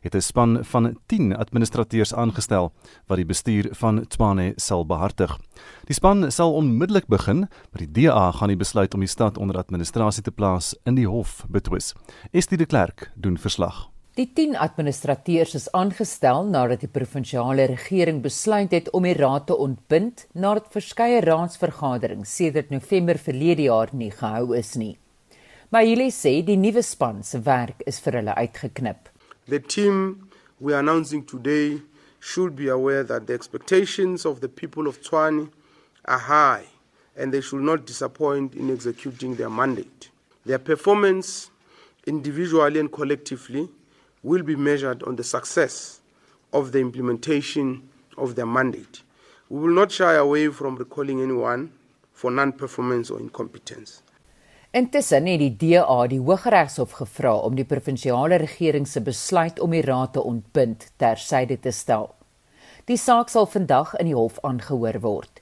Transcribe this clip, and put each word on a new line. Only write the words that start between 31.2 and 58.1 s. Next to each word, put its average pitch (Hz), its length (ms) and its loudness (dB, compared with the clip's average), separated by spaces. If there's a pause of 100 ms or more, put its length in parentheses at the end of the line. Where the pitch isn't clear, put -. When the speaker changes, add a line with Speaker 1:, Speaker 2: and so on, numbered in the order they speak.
Speaker 3:
today 147 600 -2 (360)
should 180 360 -4
be 135 160 -4
aware 135 320 0
that 117 240 -6
the 123 60 -4
expectations 185 920 -2
of 139 140 -2
the 127 100 -6
people 151 380 -8
of 131 120 -8
Tshwane 156 500 0 (560)
are 127 200 0
high 135 400 4 (500)
and 135 160 -4
they 139 100 0
should 139 220 -6
not 151 220 0
disappoint 139 720 -4
in 131 160 -4
executing 123 640 -8
their 117 160 -6
mandate. 117 580 -4 (340)
Their 127 160 -2
performance, 190 920 0 (560)
individually 151 720 0
and 151 120 -2
collectively, 139 800 -6 (540)
will 165 200 0
be 151 120 -2
measured 139 480 -2
on 127 120 -6
the 117 80 -8
success - 800 -4 (500)
of 135 200 0
the 135 80 2
implementation 131 1000 -4 (360)
of 131 180 -6
their 120 120 -4
mandate. 127 560 -2 (440)
We 139 120 -10
will 165 140 2
not 196 180 4
shy 170 240 4
away 151 340 4
from 139 260 -6
recalling 135 460 -6
anyone 127 480 -2 (440)
for 123 180 -4
non-performance 127 800 -2
or - 100 -8
incompetence. - 800 -14 (720)
Speaker 2:
Intussen 240 540 2
het 175 120 2
die 135 160 2
D 165 220 4
A 123 300 4
die 131 120 -2
Hooggeregshof 165 720 2
gevra 117 540 0
om 120 100 0
die 135 80 -2
provinsiale 135 760 0